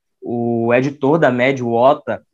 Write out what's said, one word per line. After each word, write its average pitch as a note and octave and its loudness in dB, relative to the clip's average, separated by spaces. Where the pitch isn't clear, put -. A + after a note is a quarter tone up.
o A#2 -2
editor C#3 0
da D3 2
Média, B2 -2
o A#2+ -4
Ota, A#2 0